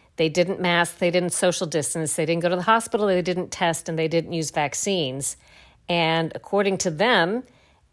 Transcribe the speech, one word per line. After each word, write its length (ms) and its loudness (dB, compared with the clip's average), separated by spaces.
They 100 2
didn't 320 0
mask, 380 0
they 140 2
didn't 200 2
social 340 0
distance, 500 -2
they 100 -2
didn't 180 0
go 60 2
to 60 0
the 60 -2
hospital, 460 2
they 140 2
didn't 300 -4
test, 360 -2
and 100 -4
they 120 0
didn't 240 -2
use 180 -4
vaccines. 840 -2
And 480 0
according 440 0
to 120 -2
them, 520 2